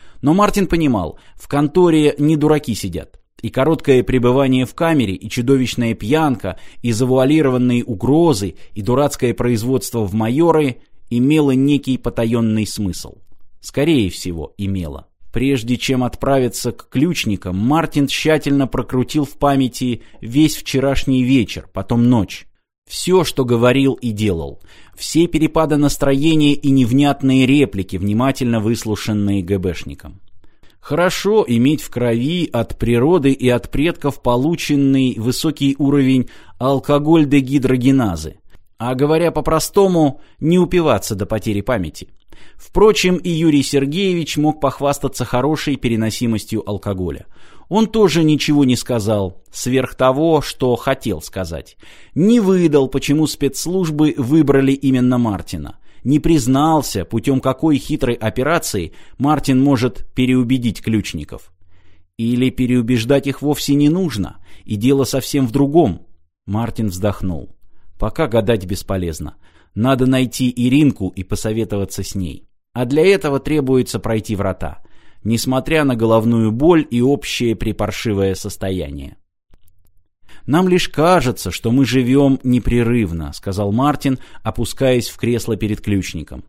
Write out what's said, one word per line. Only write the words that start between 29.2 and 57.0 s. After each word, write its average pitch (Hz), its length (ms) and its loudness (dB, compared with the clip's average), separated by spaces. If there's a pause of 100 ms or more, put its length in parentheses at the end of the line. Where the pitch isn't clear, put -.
Г 95 160 -2
Б 90 140 -2
шником. - 480 -14 (600)
Хорошо 185 680 0
иметь 123 360 2
в - 80 -14
крови 123 600 -2
от - 280 -4
природы 135 540 2
и 127 160 0
от 120 220 0
предков 151 520 -2
полученный 135 960 2
высокий 135 600 -2
уровень 135 500 2 (300)
алкоголь-дегидрогеназы. 131 1800 2 (420)
А 123 160 -4
говоря 156 360 2
по-простому, 160 920 0 (180)
не 165 180 2
упиваться 160 560 0
до 98 120 -4
потери 107 340 -2
памяти. 98 480 -6 (480)
Впрочем, 190 600 2
и 180 120 -6
Юрий 156 340 2
Сергеевич 151 760 -2
мог 151 220 0
похвастаться 139 640 -2
хорошей 139 500 -2
переносимостью 110 920 -2
алкоголя. 92 600 -6 (420)
Он 220 180 2
тоже 175 380 4
ничего 147 400 4
не 127 120 4
сказал, 104 640 -2 (100)
сверх 127 420 -2
того, 147 460 2
что 127 360 -2
хотел 110 440 -4
сказать. 82 560 -10 (380)
Не 214 260 4
выдал, 170 480 4
почему 143 380 0
спецслужбы 156 920 -2
выбрали 135 560 4
именно 127 460 2
Мартина. 92 580 -4 (260)
Не 143 160 2
признался, 143 880 2